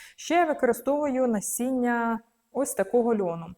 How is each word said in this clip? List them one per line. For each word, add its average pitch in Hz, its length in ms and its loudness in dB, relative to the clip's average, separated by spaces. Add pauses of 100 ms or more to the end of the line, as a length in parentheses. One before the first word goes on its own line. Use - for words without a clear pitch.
(160)
Ще - 180 -4
я 349 100 6
використовую 269 840 0
насіння 233 920 -2 (320)
ось 269 220 -4
такого 233 420 2
льону. 170 300 -2 (120)